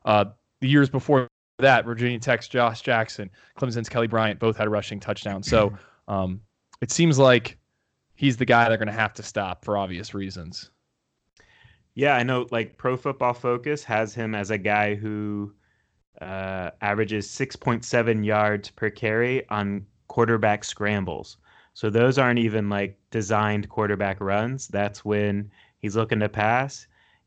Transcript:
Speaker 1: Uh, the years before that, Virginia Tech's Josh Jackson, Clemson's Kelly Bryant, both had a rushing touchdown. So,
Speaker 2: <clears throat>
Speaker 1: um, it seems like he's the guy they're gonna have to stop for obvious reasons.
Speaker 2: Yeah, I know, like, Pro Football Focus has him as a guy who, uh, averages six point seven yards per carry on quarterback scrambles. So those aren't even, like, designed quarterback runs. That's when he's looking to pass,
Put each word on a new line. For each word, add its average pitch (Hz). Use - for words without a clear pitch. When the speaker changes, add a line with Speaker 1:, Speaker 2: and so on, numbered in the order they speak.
Speaker 1:
Uh, 107
the 135
years 139
before 135
that, 127
Virginia 117
Tech's 120
Josh 117
Jackson, 113
Clemson's 117
Kelly 117
Bryant, 110
both 113
had 107
a -
rushing 104
touchdown. 98
So, 107
Speaker 2:
<clears throat> -
Speaker 1:
um, 95
it 123
seems 160
like 123
he's 131
the 123
guy 117
they're 113
gonna 104
have 110
to 107
stop 95
for 104
obvious 95
reasons. 92
Speaker 2:
Yeah, 139
I 120
know, 123
like, 113
Pro 127
Football 127
Focus 123
has 110
him 110
as 101
a 107
guy 104
who, 104
uh, 95
averages 104
six -
point 117
seven 113
yards 104
per 110
carry 117
on 101
quarterback 110
scrambles. 101
So 110
those 120
aren't 120
even, 107
like, 101
designed 104
quarterback 101
runs. 110
That's 101
when 104
he's 104
looking 110
to 104
pass, 120